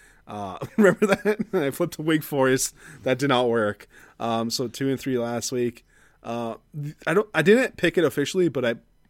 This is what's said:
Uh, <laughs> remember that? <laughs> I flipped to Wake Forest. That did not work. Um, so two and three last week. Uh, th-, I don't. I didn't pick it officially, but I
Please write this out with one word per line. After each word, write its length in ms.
Uh, 300
<laughs> 100
remember 300
that? 420
<laughs> 40
I 180
flipped 220
to 80
Wake 220
Forest. 520
That 160
did 100
not 180
work. 400
Um, 300
so 180
two 220
and 100
three 180
last 360
week. 320
Uh, 320
th-, 160
I 60
don't. 200
I 80
didn't 360
pick 200
it 60
officially, 460
but 160
I 100